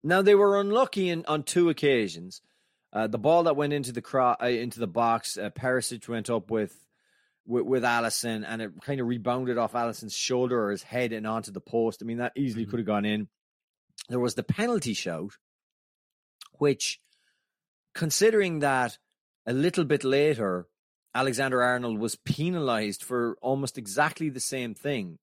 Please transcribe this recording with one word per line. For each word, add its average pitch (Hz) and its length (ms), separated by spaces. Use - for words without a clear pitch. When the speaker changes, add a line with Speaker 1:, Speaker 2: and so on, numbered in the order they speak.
Speaker 1:
Now, 180 180
they 202 140
were 202 240
unlucky 202 500
in, 165 160
on 151 180
two 175 260
occasions. 101 720
Uh, 110 160
the 107 100
ball 160 260
that 156 120
went 147 180
into 131 200
the 120 80
cro-, 123 400
uh, 120 60
into 120 340
the 110 60
box, 117 500
uh, 101 120
Perisic 123 600
went 113 200
up 110 220
with, 107 320
with, 117 200
with 127 180
Alisson, 117 640
and 113 140
it 104 100
kinda 135 180
rebounded 123 540
off 117 160
Alisson's 117 420
shoulder 123 500
or 101 60
his 98 120
head 123 300
and 107 140
onto 110 240
the 95 100
post. 113 400
I 107 40
mean, 117 140
that 123 160
easily 117 280
Speaker 2:
Mm-hmm. 101 80
Speaker 1:
could 120 80
have 101 80
gone 104 180
in. 107 220
There 123 100
was 123 160
the - 80
penalty 208 500
shout, 87 400
which, - 460
considering 190 680
that 131 380
a 120 80
little 170 320
bit 139 180
later, 131 640
Alexander 127 480
Arnold 123 380
was 113 160
penalized 131 880
for 117 380
almost 135 360
exactly 143 520
the 127 100
same 123 360
thing 104 480